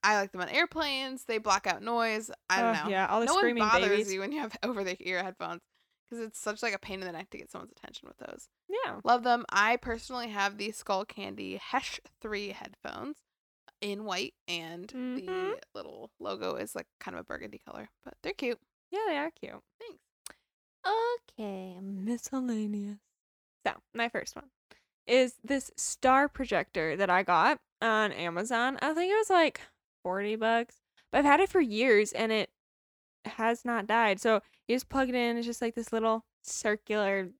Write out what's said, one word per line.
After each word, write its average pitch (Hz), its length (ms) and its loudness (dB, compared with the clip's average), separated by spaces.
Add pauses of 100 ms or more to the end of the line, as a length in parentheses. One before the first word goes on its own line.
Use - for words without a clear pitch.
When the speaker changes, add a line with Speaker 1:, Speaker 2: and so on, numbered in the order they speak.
Speaker 1:
I 208 140 4
like 196 160 0
them 185 80 -8
on 180 80 -4
airplanes. 269 760 -2
They 226 120 -2
block 202 280 2
out 180 160 -2
noise. 226 480 -2 (200)
I 190 120 4
don't 226 140 2
Speaker 2:
Ugh, 151 100 -2
Speaker 1:
know. 208 40 -2
Speaker 2:
yeah, 190 160 2
all 220 140 2
the 233 60 0
Speaker 1:
No 294 80 4
one 370 80 4
Speaker 2:
screaming 240 200 2
Speaker 1:
bothers 214 280 4
Speaker 2:
babies. 202 220 2
Speaker 1:
you 190 80 -4
when 196 120 -4
you 302 80 -4
have 233 180 -8
<laughs> - 40 -8
over-the-ear 185 600 -4
headphones 175 380 -8 (500)
'cause 233 100 -10
it's 220 180 -10
such, 208 240 -6
like, 226 120 0
a 196 40 -6
pain 196 220 -10
in 185 60 -8
the 175 60 -8
neck 165 180 -12
to - 80 -14
get - 120 -16
someone's - 220 -16
attention - 360 -18
with - 100 -20
those. - 300 -14 (200)
Speaker 2:
Yeah. 427 360 -4
Speaker 1:
Love 240 180 4
them. 240 280 2
I 214 260 4
personally 240 520 -8
have 202 300 -2
the 208 140 -6
Skull 196 320 -4
Candy 196 520 -10
Hesh - 420 -4 (220)
three 208 300 -8
headphones - 680 -12 (640)
in 202 240 -6
white 190 300 -4 (120)
and 170 420 -8
Speaker 2:
Mm-hmm. 254 380 -8
Speaker 1:
the 370 340 -6 (140)
little - 360 -14 (100)
logo - 360 -4
is, - 180 -8
like, - 120 -10 (140)
kind 180 160 -10
of 170 60 -10
a - 20 -14
burgundy - 340 -10
color, - 300 -16 (160)
but - 180 -16
they're - 120 -6
cute. 240 260 -4 (300)
Speaker 2:
Yeah, 392 180 -4
they 320 100 -2
are 311 120 -4
cute. - 320 -16 (180)
Speaker 1:
Thanks. 453 180 -16 (1400)
Speaker 2:
Okay, 190 420 -8
miscellaneous. 208 1200 -4 (680)
So, - 60 0 (220)
my 233 140 0
first - 280 -6
one - 100 -16 (600)
is 254 360 6
this 262 340 -2
star 269 520 4
projector 165 680 0
that 190 140 2
I 185 120 6
got 185 360 4 (220)
on 214 320 2
Amazon. 226 720 -2
I 302 120 0
think 359 180 2
it 415 40 4
was, 440 140 2
like, 330 300 4 (420)
forty 202 340 -2
bucks, 226 400 2 (340)
but - 80 4
I've 285 60 6
had 285 160 8
it 392 80 4
for 370 120 4
years 214 520 6
and 220 180 0
it 214 200 0 (760)
has 233 400 -2
not 233 220 -2
died. 214 340 4
So 220 220 4 (260)
you 233 80 4
just 254 140 -4
plug 269 180 2
it 247 60 -2
in. 240 240 2
It's 233 80 -2
just, 240 160 -4
like, 233 120 -2
this 233 180 -6
little 226 320 2 (180)
circular 202 960 0